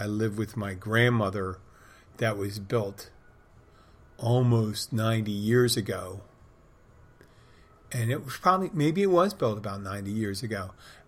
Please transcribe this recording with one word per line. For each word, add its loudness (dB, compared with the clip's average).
I -4
lived -2
with -6
my -4
grandmother 0
that -2
was -6
built -4
almost 2
ninety 0
years 4
ago. -6
And -2
it -4
was -10
probably, 2
maybe 2
it 4
was 6
built 0
about -8
ninety -6
years -2
ago. -6